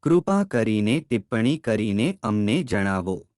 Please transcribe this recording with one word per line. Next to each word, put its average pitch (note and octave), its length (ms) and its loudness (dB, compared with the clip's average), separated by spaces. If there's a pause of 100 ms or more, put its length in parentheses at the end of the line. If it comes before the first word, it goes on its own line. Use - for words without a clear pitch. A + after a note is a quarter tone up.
કૃપા F3+ 420 2
કરીને A2 560 0
ટિપ્પણી A#2+ 580 -2
કરીને A2 640 -2
અમને G#2+ 400 0
જણાવો. G2 640 -4 (120)